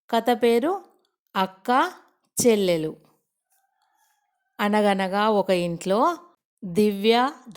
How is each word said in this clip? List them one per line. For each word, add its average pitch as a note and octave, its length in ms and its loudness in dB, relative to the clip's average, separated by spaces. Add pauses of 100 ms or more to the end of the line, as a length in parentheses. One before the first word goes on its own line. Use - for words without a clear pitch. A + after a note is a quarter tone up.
(120)
కథ A#3 220 0
పేరు A#3+ 480 0 (560)
అక్క B3 560 -2 (540)
చెల్లెలు. F3+ 500 0 (1600)
అనగనగా G#3 680 0
ఒక G3+ 220 0
ఇంట్లో F#3 680 -2 (480)
దివ్య, G#3+ 680 0 (260)